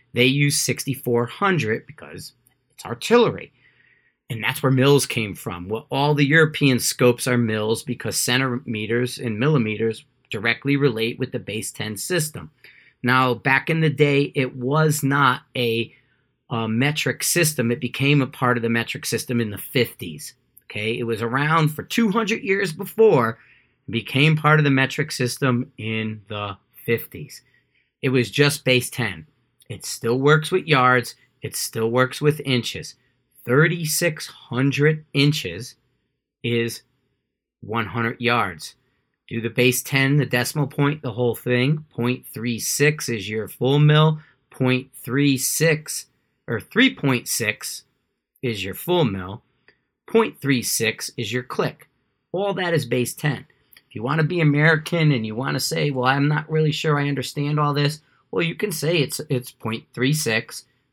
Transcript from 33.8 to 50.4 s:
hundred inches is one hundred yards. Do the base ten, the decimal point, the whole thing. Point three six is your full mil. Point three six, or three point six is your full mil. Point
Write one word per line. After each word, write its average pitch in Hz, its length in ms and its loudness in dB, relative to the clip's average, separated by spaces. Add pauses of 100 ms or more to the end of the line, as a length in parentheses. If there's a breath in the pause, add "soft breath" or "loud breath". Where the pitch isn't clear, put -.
hundred 143 880 0
inches 139 640 0 (680)
is 117 400 -2 (760)
one 107 260 -4
hundred 113 340 -4
yards. 117 540 -2 (520)
Do 113 140 -6
the 113 80 -4
base 117 340 2
ten, 139 360 2
the 127 80 2
decimal 123 400 -2
point, 147 340 -2
the 123 120 -6
whole 120 220 0
thing. 131 560 0
Point 123 360 -4
three 113 320 -6
six 151 500 0
is 104 180 -6
your 107 220 -6
full 135 300 2
mil. 151 400 6 (320 loud breath)
Point 127 440 0
three 135 440 0
six, - 680 -2 (400)
or 113 140 -4
three - 340 2
point 131 320 0
six - 580 -6 (580)
is 110 200 -4
your 92 120 -8
full 170 320 0
mil. 95 360 -8 (640 soft breath)
Point 226 360 2